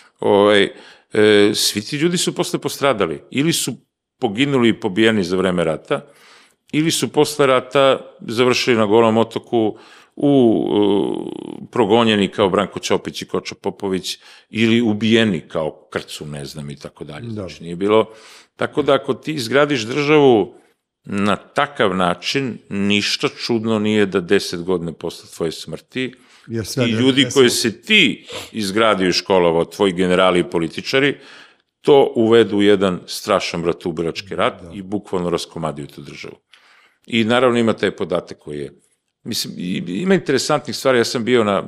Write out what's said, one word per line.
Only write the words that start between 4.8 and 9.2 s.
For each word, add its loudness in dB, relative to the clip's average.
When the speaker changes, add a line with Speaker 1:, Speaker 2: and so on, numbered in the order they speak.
Speaker 1:
pobijeni 2
za -4
vreme 0
rata, -4
ili -2
su -4
posle 2
rata 2
završili 0
na 2
Golom 4
otoku -2